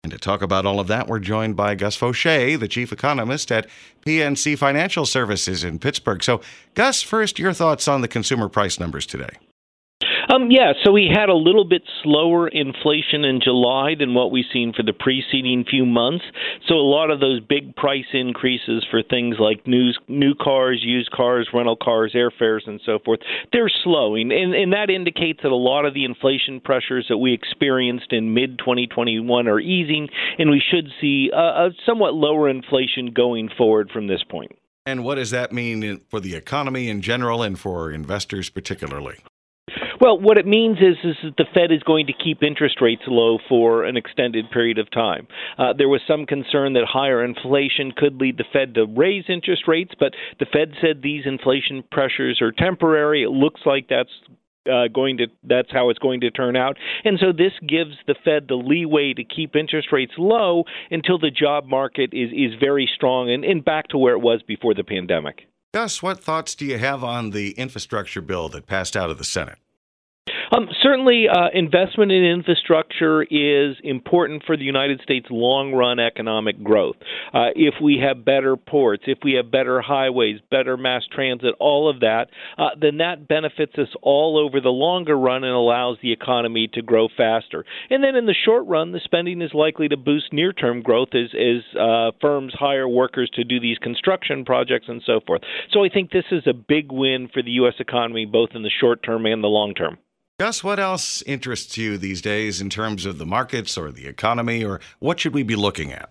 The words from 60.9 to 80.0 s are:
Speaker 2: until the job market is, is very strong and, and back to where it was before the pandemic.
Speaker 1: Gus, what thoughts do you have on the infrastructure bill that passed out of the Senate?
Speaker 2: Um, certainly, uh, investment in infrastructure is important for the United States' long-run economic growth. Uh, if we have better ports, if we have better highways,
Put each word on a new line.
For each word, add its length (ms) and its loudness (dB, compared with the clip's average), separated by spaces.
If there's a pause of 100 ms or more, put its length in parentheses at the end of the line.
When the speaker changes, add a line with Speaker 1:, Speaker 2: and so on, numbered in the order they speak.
Speaker 2:
until 280 0
the 120 2
job 360 0
market 460 -2
is, 200 -4
is 280 -2
very 340 2
strong 360 0
and, 140 0
and 200 -2
back 240 -2
to 80 -6
where 180 4
it 60 0
was 220 2
before 320 -2
the 100 -4
pandemic. 640 -6 (260)
Speaker 1:
Gus, 300 -6
what 200 -6
thoughts 320 -4
do 120 -10
you 120 -4
have 240 -4
on 280 -6
the 220 -6
infrastructure 680 -8
bill 300 -6
that 160 -16
passed 300 -4
out 120 -2
of 80 -6
the 80 -14
Senate? 320 -8 (960)
Speaker 2:
Um, 160 2 (140)
certainly, 460 4
uh, 240 4
investment 600 2
in 120 6
infrastructure 1000 2
is 580 0
important 640 -2
for 100 0
the 60 -8
United 400 -2
States' 260 -4
long-run 680 0
economic 640 -2
growth. 340 2 (360)
Uh, 240 2
if 260 4
we 160 4
have 260 -2
better 320 2
ports, 500 0
if 180 -2
we 80 2
have 180 -2
better 300 0
highways, 580 0 (120)